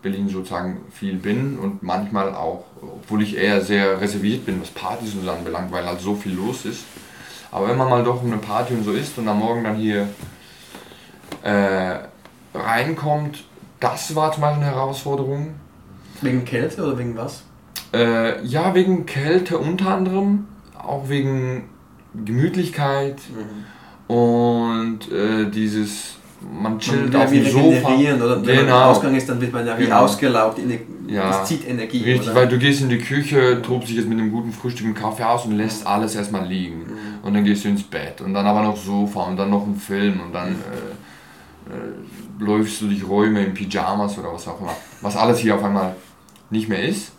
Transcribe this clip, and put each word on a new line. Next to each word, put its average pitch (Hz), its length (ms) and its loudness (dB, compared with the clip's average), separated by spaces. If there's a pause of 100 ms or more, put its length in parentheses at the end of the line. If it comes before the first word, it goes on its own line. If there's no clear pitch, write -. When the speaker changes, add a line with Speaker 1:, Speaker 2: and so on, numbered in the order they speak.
Speaker 1:
Berlin 98 300 -4
sozusagen 92 500 -6 (100)
viel 98 260 -6
bin 120 420 -2
und 98 240 -6
manchmal 98 520 -2
auch, - 300 -6 (160)
obwohl - 420 -4
ich 101 140 -2
eher 101 240 4
sehr 98 400 2
reserviert 104 460 -2
bin, 92 160 -2
was - 80 -12
Partys 107 440 -8
und 92 100 -6
so 90 60 -4
anbelangt, 85 400 -6
weil 90 160 -4
halt 90 140 -6
so 98 140 -2
viel 101 200 -6
los 104 300 -4
ist. - 200 -10 (680)
Aber 98 180 -2
wenn 123 80 2
man 131 140 2
mal 123 120 6
doch 123 200 0
um 120 100 0
eine 107 80 -2
Party 110 340 -2
und 110 100 -2
so 104 80 0
ist 123 260 -4
und 110 100 -2
am 104 120 2
Morgen 117 220 0
dann 107 140 -2
hier, 104 320 0 (1300)
äh, 95 520 2 (600)
reinkommt, 147 920 -2 (360)
das - 340 -2
war 156 180 2
zum 151 100 -2
Beispiel 147 220 2
eine 143 100 0
Herausforderung. 139 800 -4 (640)
Speaker 2:
Wegen 127 240 0
Kälte 127 400 -2
oder 131 140 -2
wegen 120 180 -6
was? 117 260 -10 (500)
Speaker 1:
Äh, 117 520 2
ja, 165 300 2
wegen 185 320 4
Kälte 165 520 0
unter 185 320 0
anderem, 196 560 2 (320)
auch 135 300 -6
wegen 135 560 0 (600)
Gemütlichkeit 139 920 0 (120)
Speaker 2:
Mhm. 104 840 -10
Speaker 1:
und, 117 1000 2
äh, 107 380 2
dieses, 107 680 -2 (240)
man 107 380 -4
chillt 120 340 0
Speaker 2:
Man - 0 -
will 139 80 4
Speaker 1:
auf 135 100 4
dem 139 140 6
Speaker 2:
wie - 60 4
Speaker 1:
Sofa. 131 380 6
Speaker 2:
regenerieren, 135 340 4
oder? 117 240 2
Wenn 127 100 6
man 135 100 6
Speaker 1:
Genau. 127 100 6
Speaker 2:
im 131 140 10
Ausgang 131 240 4
ist, 127 140 0
dann 123 120 -2
wird 120 120 -2
man 120 140 -2
ja 113 120 -2
wie 127 60 4
Speaker 1:
Genau. 110 200 6
Speaker 2:
ausgelaugt, 113 540 2
Ener-, 123 200 -2 (300)
Speaker 1:
Ja. 98 200 -2
Speaker 2:
das 98 200 0
zieht 156 200 -2
Energie, 120 360 -2
Speaker 1:
Richtig, 120 240 2
Speaker 2:
oder? 113 80 -2
Speaker 1:
weil 127 120 8
du 123 100 4
gehst 139 240 4
in 131 60 0
die 120 100 2
Küche, 135 640 2
tobst 123 260 -2
dich 113 80 -2
jetzt 110 120 0
mit 113 100 0
einem 110 120 0
guten 117 220 -4
Frühstück 120 340 -6
und 107 80 -2
Kaffee 110 300 -4
aus 120 220 2
und 107 100 -2
lässt 110 300 -2
alles 104 280 0
erstmal 101 320 -4
liegen. 90 340 -4
Speaker 2:
Mhm. 107 160 -12 (260)
Speaker 1:
Und 101 120 0
dann 104 100 4
gehst 101 200 2
du 104 40 0
ins 101 140 2
Bett 78 380 -8
und 95 140 -6
dann 101 120 2
aber 107 160 4
noch 107 140 0
Sofa 101 480 -2
und 92 120 -4
dann 98 140 0
noch 101 160 2
ein 101 100 -2
Film 98 440 -2
und 87 120 -10
dann, 90 180 -6
Speaker 2:
Mhm. 92 60 -4 (1120)
Speaker 1:
äh, - 40 -14
äh, - 720 -12
läufst 107 360 2
du 107 80 -2
durch 98 180 0
Räume 104 380 4
in 95 100 -4
Pyjamas 98 640 -2
oder 85 140 -8
was - 160 -12
auch 170 120 -10
immer. - 140 -6 (260)
Was 104 160 -4
alles 117 220 6
hier 110 160 4
auf 101 100 0
einmal 98 300 0 (560)
nicht 110 180 -2
mehr 95 140 0
ist. 160 360 -4